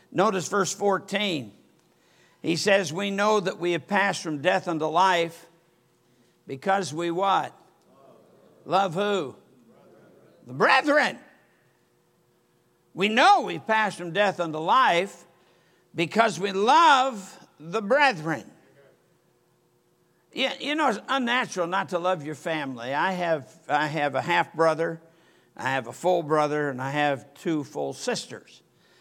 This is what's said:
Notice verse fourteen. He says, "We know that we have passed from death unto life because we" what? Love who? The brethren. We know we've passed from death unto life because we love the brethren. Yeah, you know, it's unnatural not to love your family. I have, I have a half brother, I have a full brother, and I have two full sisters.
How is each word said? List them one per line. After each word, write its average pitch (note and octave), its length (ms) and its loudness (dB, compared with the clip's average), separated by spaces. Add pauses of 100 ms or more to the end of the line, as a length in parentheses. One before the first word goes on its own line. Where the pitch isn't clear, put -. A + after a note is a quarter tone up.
(100)
Notice F#3+ 380 0
verse G3 240 -2
fourteen. F#3+ 800 -4 (880)
He E3 160 -2
says, F#3+ 380 2
"We G3+ 160 -4
know G#3 300 2
that F3+ 180 -4
we F3 140 -2
have E3 140 -4
passed G3 360 0
from D#3 180 -6
death F#3 260 0
unto D#3 200 -4
life E3+ 600 0 (1000)
because D#3 480 -2
we" E3+ 160 -4
what? F3 440 0 (1120)
Love F3+ 300 0
who? F#3+ 420 -2 (1120)
The B2+ 80 -14
brethren. C4+ 640 2 (1800)
We G3+ 160 0
know D#4 320 6
we've F3 240 -6
passed A3 320 0
from F3 140 -8
death F#3+ 280 0
unto D#3+ 180 -4
life F#3+ 680 2 (680)
because E3+ 460 0
we G3 120 -4
love B3+ 840 4 (200)
the E3+ 240 -6
brethren. G3 680 0 (1800)
Yeah, B3+ 260 -2
you C#4+ 160 -4
know, D4+ 140 0
it's G3+ 200 -2
unnatural A#3+ 580 -2
not F#3 240 -4
to F3 80 -2
love F3 260 -2
your D3 120 -8
family. C3+ 580 -6
I F3+ 180 0
have, E3 400 -4 (160)
I D3+ 200 0
have D3 260 -2
a C3 80 -2
half E3+ 320 0
brother, D#3+ 480 0 (540)
I B2 140 -4
have C3 180 -2
a B2 40 -12
full F3 300 0
brother, D3 480 0
and B2+ 100 -8
I C3+ 120 -6
have D3 420 -2
two D#3 300 -4
full C#3 280 -8
sisters. - 720 -10 (380)